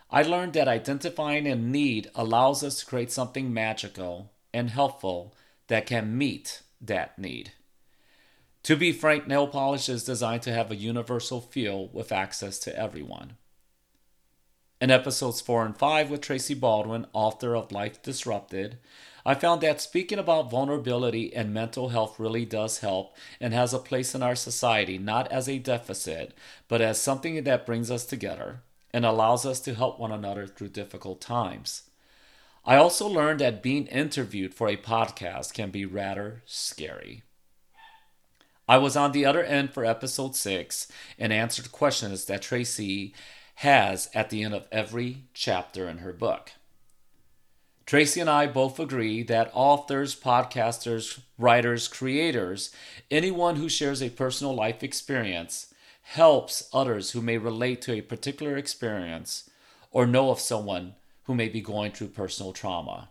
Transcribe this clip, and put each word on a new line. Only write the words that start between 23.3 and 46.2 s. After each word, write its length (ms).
and 160
has 180
a 60
place 340
in 80
our 140
society, 640
not 320
as 180
a 80
deficit, 800
but 120
as 220
something 420
that 220
brings 240
us 160
together 560
and 100
allows 440
us 140
to 120
help 260
one 120
another 340
through 240
difficult 520
times. 680
I 120
also 320
learned 320
that 240
being 240
interviewed 680
for 140
a 100
podcast 800
can 160
be 160
rather 580
scary. 800
I 100
was 180
on 160
the 140
other 180
end 300
for 100
episode 520
six 520
and 160
answered 380
questions 540
that 180
Tracy 720
has 520
at 160
the 140
end 100
of 180
every 520
chapter 560
in 80
her 160
book. 380